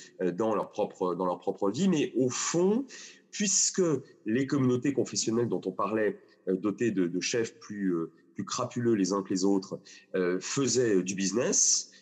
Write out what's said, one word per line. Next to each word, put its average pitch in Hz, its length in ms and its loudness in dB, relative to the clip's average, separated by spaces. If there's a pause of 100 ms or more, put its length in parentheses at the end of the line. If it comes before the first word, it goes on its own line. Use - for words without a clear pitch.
(200)
euh, 90 100 2
dans 110 240 0
leur 90 160 -2
propre, 92 460 -2
dans 92 100 0
leur 90 140 -2
propre 98 280 -2
vie. 139 200 2
Mais 160 280 2
au 127 120 2
fond, 196 580 0 (460)
puisque - 500 0 (420)
les 123 220 2
communautés 131 460 2
confessionnelles 113 560 0
dont 92 160 -2
on 95 80 -4
parlait, 104 480 0 (280)
euh, 95 60 2
dotées 101 380 0
de, 92 160 0
de 90 120 -4
chefs 113 380 -2
plus, 101 340 -4
euh, 82 200 -2 (220)
plus - 100 -8
crapuleux 120 500 0
les 95 180 2
uns 98 100 2
que 95 80 -10
les 95 140 0
autres, 98 360 0 (340)
euh, 92 260 0
faisaient, 120 580 2
euh, 90 40 4
du 92 140 -6
business, 98 720 0 (120)